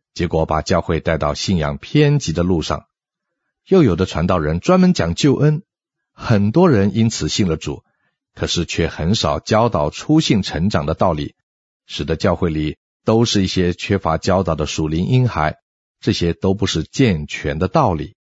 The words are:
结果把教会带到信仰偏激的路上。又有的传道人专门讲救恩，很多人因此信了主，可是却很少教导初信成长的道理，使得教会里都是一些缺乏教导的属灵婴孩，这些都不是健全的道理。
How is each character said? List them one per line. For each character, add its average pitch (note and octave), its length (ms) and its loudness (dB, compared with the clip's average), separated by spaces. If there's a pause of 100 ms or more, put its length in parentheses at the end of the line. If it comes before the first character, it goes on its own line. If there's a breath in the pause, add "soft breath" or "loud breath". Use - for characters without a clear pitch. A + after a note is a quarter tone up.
(120)
结 E2+ 140 -4
果 D#2+ 180 0
把 D#2 160 0
教 E2+ 200 0
会 E2 180 -2
带 D#2+ 200 -2
到 D2 160 -2
信 F#2+ 220 -2
仰 D2 220 -2
偏 D3 400 2
激 E2 140 -6
的 E2+ 100 0
路 F2 200 0
上。 - 240 -6 (800)
又 F#3 160 6
有 F#2+ 100 4
的 F2+ 120 0
传 E2 200 -2
道 F#2 120 2
人 D#2 200 0
专 F3+ 220 2
门 F#3 120 6
讲 E2+ 220 -2
救 C#3 220 2
恩， D3+ 260 2 (500)
很 G#2 380 0
多 E3+ 180 4
人 G2+ 280 2
因 A2+ 120 4
此 D#2+ 200 -4
信 G2 200 -2
了 D#2+ 80 0
主， C#2+ 280 -10 (500)
可 E2 140 -6
是 E2+ 160 -2
却 E2 240 -2
很 E2+ 260 -2
少 D2+ 240 -2
教 A2+ 300 2
导 D2+ 220 -2
初 - 280 0
信 B2 240 2
成 F2 260 -2
长 E2+ 160 -2
的 D#2+ 100 -2
道 F#2 180 0
理， D2 240 -8 (500)
使 - 180 -10
得 D#2 120 -2
教 F2+ 180 2
会 E2+ 160 -2
里 D2+ 280 -4 (260)
都 A2+ 200 2
是 G#2 200 0
一 - 20 -2
些 F2+ 260 0
缺 - 260 -2
乏 E2 200 -2
教 F#2+ 240 0
导 E2 140 -2
的 D2 100 -4
属 D#2 220 -4
灵 E2 180 -2
婴 B2+ 220 2
孩， D2+ 300 -2 (420)
这 - 120 -2
些 E2+ 200 -2
都 F#2+ 220 0
不 G2 120 -4
是 E2 160 -2
健 E2+ 460 0
全 D2+ 320 -6
的 F#2 80 0
道 B2 260 0
理。 D#2 300 -8